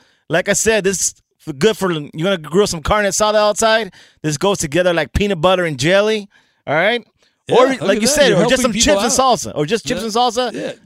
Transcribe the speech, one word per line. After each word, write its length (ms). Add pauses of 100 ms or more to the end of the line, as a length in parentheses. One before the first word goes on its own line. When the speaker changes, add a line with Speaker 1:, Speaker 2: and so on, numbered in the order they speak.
(300)
Speaker 1:
Like 200
I 40
said, 300
this 300 (400)
good 240
for, 140
you 180 (140)
wanna 140
grill 300
some 140
carne 240
asada 300
outside? 580 (280)
This 160
goes 220
together 340
like 200
peanut 280
butter 240
and 140
jelly, 500 (360)
all 100
right? 300 (420)
Speaker 2:
Yeah, 80
Speaker 1:
Or, 140
Speaker 2:
look 120
Speaker 1:
like 160
Speaker 2:
at 40
Speaker 1:
you 60
Speaker 2:
that. 60
Speaker 1:
said, 160
Speaker 2:
You're 80
Speaker 1:
or 120
just 120
Speaker 2:
helping 20
Speaker 1:
some 100
Speaker 2:
people 280
Speaker 1:
chips 20 (140)
and 80
Speaker 2:
out. 120
Speaker 1:
salsa, 180
or 100
just 200
chips 160
Speaker 2:
Yeah. 40
Speaker 1:
and 100
salsa. 380
Speaker 2:
Yeah. 200 (120)